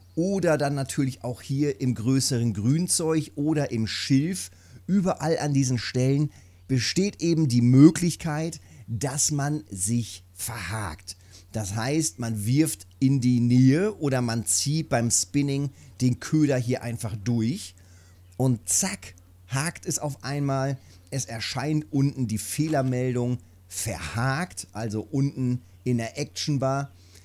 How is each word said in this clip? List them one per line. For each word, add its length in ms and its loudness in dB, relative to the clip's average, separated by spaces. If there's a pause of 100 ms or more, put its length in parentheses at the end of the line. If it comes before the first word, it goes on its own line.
(140)
oder 440 2
dann 160 0
natürlich 500 -4
auch 180 -8
hier 380 -2
im 140 0
größeren 600 0
Grünzeug 800 0
oder 360 0
im 160 -2
Schilf, 640 0 (360)
überall 520 0
an 160 -2
diesen 240 2
Stellen 520 0 (380)
besteht 520 0
eben 280 2
die 140 4
Möglichkeit, 1000 6 (260)
dass 440 -2
man 400 -2
sich 540 -4 (100)
verhakt. 840 -8 (360)
Das 220 -6
heißt, 460 -2
man 260 -4
wirft 400 0 (140)
in 200 4
die 200 4
Nähe 580 4
oder 240 0
man 240 -4
zieht 420 -2
beim 220 0
Spinning 600 -2 (300)
den 200 2
Köder 360 2
hier 260 -2
einfach 340 -8
durch 580 -2 (640)
und 320 0
zack, 460 -4 (340)
hakt 380 -4
es 120 -4
auf 240 -8
einmal. 560 -2 (320)
Es 140 -4
erscheint 680 -4
unten 380 0
die 100 -4
Fehlermeldung 1000 -2 (280)
verhakt, 1040 -6
also 380 -6
unten 520 -2 (220)
in 140 0
der 200 -6
Action 400 -4
Bar 320 -2 (340)